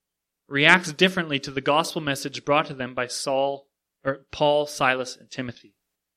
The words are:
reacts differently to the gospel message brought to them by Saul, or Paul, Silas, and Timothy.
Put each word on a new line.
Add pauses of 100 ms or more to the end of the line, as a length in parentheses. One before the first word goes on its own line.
(480)
reacts
differently
to
the
gospel
message
brought
to
them
by
Saul, (340)
or
Paul,
Silas,
and
Timothy. (420)